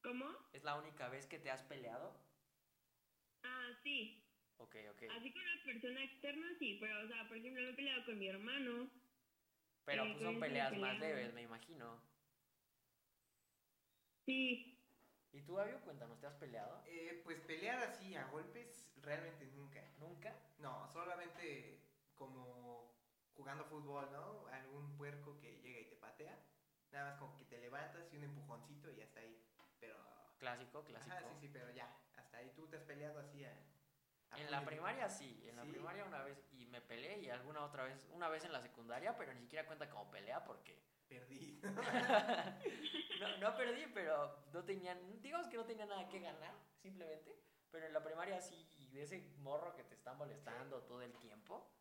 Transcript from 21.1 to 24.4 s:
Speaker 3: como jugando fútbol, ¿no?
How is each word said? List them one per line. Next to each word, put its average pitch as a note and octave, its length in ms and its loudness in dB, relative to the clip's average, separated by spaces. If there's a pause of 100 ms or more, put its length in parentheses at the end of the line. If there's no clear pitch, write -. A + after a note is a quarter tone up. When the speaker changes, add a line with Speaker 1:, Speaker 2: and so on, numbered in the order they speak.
Speaker 3:
como B2 800 -8 (400)
jugando C#3+ 320 -2
fútbol, C#3+ 460 -2
¿no? D#3+ 360 -4